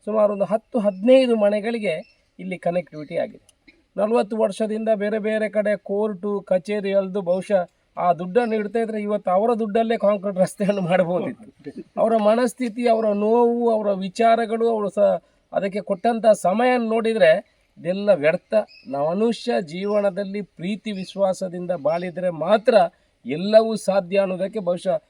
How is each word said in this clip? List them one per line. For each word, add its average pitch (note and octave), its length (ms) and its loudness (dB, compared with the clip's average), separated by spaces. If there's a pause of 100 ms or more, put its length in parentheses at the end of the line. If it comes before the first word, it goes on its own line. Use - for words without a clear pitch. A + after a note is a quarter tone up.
ಸುಮಾರು G#3 280 2
ಒಂದು G3+ 120 -2
ಹತ್ತು A3 340 -4
ಹದಿನೈದು A3+ 580 4
ಮನೆಗಳಿಗೆ G#3 880 -2 (140)
ಇಲ್ಲಿ F3+ 200 -8
ಕನೆಕ್ಟಿವಿಟಿ E3 580 -6
ಆಗಿದೆ. - 420 -8 (380)
ನಲವತ್ತು A3 400 0
ವರ್ಷದಿಂದ A3 580 -2
ಬೇರೆ G#3 240 -2
ಬೇರೆ G#3+ 300 -2
ಕಡೆ G#3 280 -2
ಕೋರ್ಟು, G3+ 640 -4
ಕಚೇರಿ G3 540 -2
ಅಲ್ದು G3 260 0
ಬಹುಶಃ F#3 500 0 (260)
ಆ F3 160 2
ದುಡ್ಡನ್ನು F#3 420 0
ಇಡ್ತಾ G#3+ 240 -2
ಇದ್ರೆ G#3+ 240 -4
ಇವತ್ತು G3+ 280 -2
ಅವರ G#3+ 240 2
ದುಡ್ಡಲ್ಲೇ A3+ 420 0
ಕಾಂಕ್ರೀಟ್ G3+ 420 0
ರಸ್ತೆಯನ್ನು G3 420 0
ಮಾಡಬಹುದಿತ್ತು. E3+ 1000 -2 (200)
ಅವರ A3 160 2
ಮನಸ್ಥಿತಿ, A#3 720 0
ಅವರ A3 240 2
ನೋವು, A#3 580 2
ಅವರ G#3+ 220 0
ವಿಚಾರಗಳು, A3+ 760 0
ಅವರು G#3+ 220 -2
ಸ-, G3 320 2 (300)
ಅದಕ್ಕೆ F#3+ 280 -2
ಕೊಟ್ಟಂಥ G#3+ 460 0
ಸಮಯ A3 500 4
ನೋಡಿದರೆ A3 840 2 (200)
ಇದೆಲ್ಲ F#3+ 320 -2
ವ್ಯರ್ಥ. E3 440 0 (340)
ಮನುಷ್ಯ F#3 640 -2 (100)
ಜೀವನದಲ್ಲಿ G3 800 -4
ಪ್ರೀತಿ G3 500 -8
ವಿಶ್ವಾಸದಿಂದ F#3 800 -4
ಬಾಳಿದರೆ F3 600 -2
ಮಾತ್ರ F#3 440 2 (520)
ಎಲ್ಲವೂ G#3+ 500 2
ಸಾಧ್ಯ G3 440 -2
ಅನ್ನೋದಕ್ಕೆ F#3+ 380 -4
ಬಹುಶಃ F3 520 -4